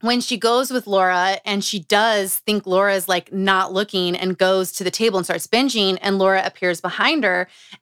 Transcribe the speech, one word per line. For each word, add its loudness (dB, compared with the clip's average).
when 0
she -4
goes 0
with -4
Laura 2
and -2
she -4
does 0
think -2
Laura's, 2
like, -2
not 0
looking -2
and -4
goes 2
to -8
the -2
table 0
and -2
starts -4
binging, 0
and 0
Laura 4
appears -4
behind 0
her, 0